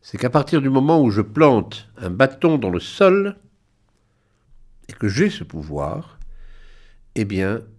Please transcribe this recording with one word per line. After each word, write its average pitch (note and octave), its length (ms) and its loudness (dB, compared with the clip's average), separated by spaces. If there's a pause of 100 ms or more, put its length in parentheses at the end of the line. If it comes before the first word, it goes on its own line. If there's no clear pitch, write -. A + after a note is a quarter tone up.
C'est - 160 -14
qu'à B2 120 -2
partir C#3+ 320 2
du C3+ 80 0
moment C#3+ 320 4
où B2+ 80 4
je G#2 120 0
plante A2+ 720 2
un - 140 -10
bâton C3+ 480 0
dans A2 120 -2
le F2 120 -2
sol, G3 560 0 (1500)
et - 20 -20
que - 160 -6
j'ai C3+ 220 0
ce F2+ 160 -8
pouvoir, D2+ 760 -10 (960)
eh A2 80 -2
bien G2+ 380 -2 (180)